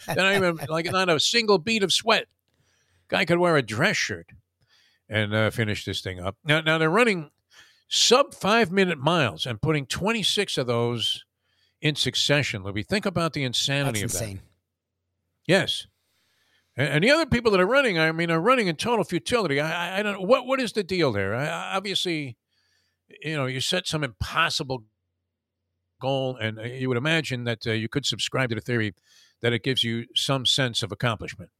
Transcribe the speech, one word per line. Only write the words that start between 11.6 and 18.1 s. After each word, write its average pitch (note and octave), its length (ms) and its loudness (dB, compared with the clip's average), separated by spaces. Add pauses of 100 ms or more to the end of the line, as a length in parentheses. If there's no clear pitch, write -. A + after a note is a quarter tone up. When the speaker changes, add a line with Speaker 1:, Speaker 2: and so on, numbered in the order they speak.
Speaker 2:
in D3+ 140 0
succession, C3 680 0
Luby. G2+ 240 -6
Think G3+ 180 -2
about E3+ 280 -2
the D3+ 100 -4
insanity C3 600 -2
Speaker 1:
That's F#2 120 -4
Speaker 2:
of F2+ 60 -4
that. G#2+ 60 -4
Speaker 1:
insane. G2 160 -12 (1080)
Speaker 2:
Yes. D#3+ 400 0 (880)
And, C#3 120 0
and D3+ 160 2
the A#3+ 60 6
other D#4 160 4
people A#3 240 2
that F#3+ 100 6
are F#3 60 4
running, A#3+ 320 4
I D#3+ 140 4